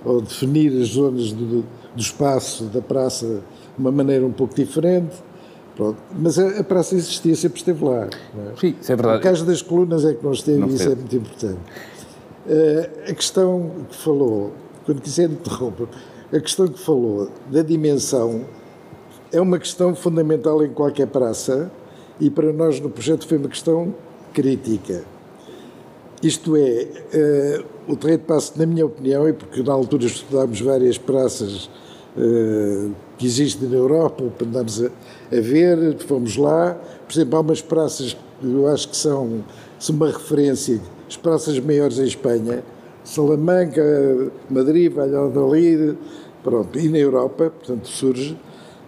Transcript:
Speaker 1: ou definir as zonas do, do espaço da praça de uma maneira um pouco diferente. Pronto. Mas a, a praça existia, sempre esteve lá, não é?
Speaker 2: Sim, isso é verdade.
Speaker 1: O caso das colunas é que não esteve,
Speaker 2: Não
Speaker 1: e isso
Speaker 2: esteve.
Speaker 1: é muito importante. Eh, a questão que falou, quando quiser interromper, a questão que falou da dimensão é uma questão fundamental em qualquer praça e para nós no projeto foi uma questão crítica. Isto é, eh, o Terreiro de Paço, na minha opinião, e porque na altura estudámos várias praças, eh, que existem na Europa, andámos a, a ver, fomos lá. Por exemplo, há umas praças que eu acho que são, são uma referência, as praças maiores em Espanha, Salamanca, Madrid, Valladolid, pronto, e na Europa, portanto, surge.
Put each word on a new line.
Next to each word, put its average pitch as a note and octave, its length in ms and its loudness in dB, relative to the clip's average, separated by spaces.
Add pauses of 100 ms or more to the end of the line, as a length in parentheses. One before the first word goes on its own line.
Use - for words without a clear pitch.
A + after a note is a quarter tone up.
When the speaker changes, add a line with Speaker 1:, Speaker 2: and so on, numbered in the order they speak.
Speaker 1:
ou A#2+ 160 2
definir C3+ 600 0
as A#2 80 0
zonas B2 440 0
do, A#2 280 -2
do - 400 -12
espaço C3 640 -2
da A2 160 -4
praça B2+ 440 -2
de A2 160 -4 (360)
uma C3 140 0
maneira C3+ 340 2
um B2+ 60 0
pouco B2+ 240 -2
diferente. E3 600 0 (600)
Pronto. G#2+ 220 -2 (200)
Mas D#3+ 220 0
a, G3 220 2
a - 20 0
praça F3+ 320 0
existia, E3 400 0
sempre F3 220 -2
esteve D#3 260 -2
lá, B2 240 0 (260)
não G#2 180 -12
é? - 40 -14
Speaker 2:
Sim, F3 240 0
isso - 120 -4
é B2+ 40 2
verdade. A2+ 240 2
Speaker 1:
O - 20 -8
caso F3 240 2
das E3 160 2
colunas E3 440 2
é D#3 80 4
que - 100 -8
não C#3+ 80 0
esteve, D3 280 0
Speaker 2:
Não C3 80 2
Speaker 1:
e C3+ 80 0
isso G2 80 0
Speaker 2:
esteve. C3+ 100 4
Speaker 1:
é - 20 0
muito A#2+ 220 -6
importante. G2 420 -6 (880)
Eh, D#3 420 2 (200)
a F#3 40 -2
questão F3+ 580 0 (180)
que - 80 -20
falou, A#2 560 0 (320)
quando C#3 160 -2
quiser D#3+ 280 0
interromper, A#2 580 -6 (440)
a D#3 80 2
questão F#3 280 0
que C#3 120 -6
falou A2+ 500 0 (220)
da D3+ 100 4
dimensão C#3 840 0 (880)
é E3+ 80 4
uma F3+ 180 2
questão F3+ 340 0
fundamental D#3 680 2
em C#3+ 60 0
qualquer C#3 380 0
praça C3 640 -2 (500)
e C#3+ 100 4
para D#3 240 0
nós D#3 260 0
no C#3+ 100 -6
projeto D3+ 380 -2
foi D#3+ 100 0
uma C#3 120 -2
questão E3+ 440 -2 (400)
crítica. A2+ 680 -2 (1200)
Isto D#3 320 0
é, C3 320 4 (260)
eh, D3 500 2 (240)
o D3 80 -2
Terreiro D#3 260 2
de D#3+ 60 -18
Paço, D3+ 300 0
na D#3+ 80 2
minha E3 200 2
opinião, C#3 420 0
e D#3 60 4
porque - 280 -8
na C3+ 120 0
altura C3 320 0
estudámos B2 540 -2
várias B2+ 380 2
praças, A2+ 720 -2 (480)
eh, G#2+ 720 2 (280)
que B2 80 -4
existem B2+ 420 0
na B2+ 100 2
Europa, C#3 460 2 (200)
andámos A#2 400 -4
a, B2 40 0
a - 540 -4
ver, D#3+ 580 4
fomos A#2+ 380 -2
lá. D#3+ 400 2 (300)
Por - 60 -14
exemplo, D#3 240 2
há D#3+ 40 4
umas D#3 200 0
praças C#3 520 -2
que - 340 -10
eu C#3 200 2
acho C#3+ 220 0
que - 80 -6
são, B2 460 -2 (360)
são D#3 160 -2
uma D3+ 120 2
referência, C#3+ 720 0 (280)
as - 100 -16
praças D#3 420 0
maiores C#3+ 400 2
em C3+ 60 2
Espanha, A#2+ 580 -2 (400)
Salamanca, D#3 800 2 (640)
Madrid, D3+ 420 4
Valladolid, C#3+ 1080 2 (460)
pronto, A2 340 0
e D#3 120 2
na D#3 80 2
Europa, C#3 540 2
portanto, B2 360 -8
surge. C3+ 500 -2 (500)